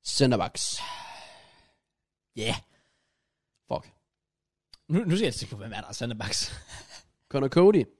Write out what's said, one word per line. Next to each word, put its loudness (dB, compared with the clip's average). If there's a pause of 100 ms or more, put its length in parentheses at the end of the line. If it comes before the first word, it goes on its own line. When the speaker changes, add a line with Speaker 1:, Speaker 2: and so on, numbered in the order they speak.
Speaker 1:
Centerbacks. 0 (1600)
Speaker 2:
Ja. -2 (1160)
Speaker 1:
Fuck. -8 (960)
Speaker 2:
Nu, 2
nu 2
skal 2
jeg 0
tænke -10
på, -12
hvem -12
er -8
der -16
er -12
centerbacks? -4 (340)
<laughs> -20
Speaker 1:
Connor 0
Cody. 8 (140)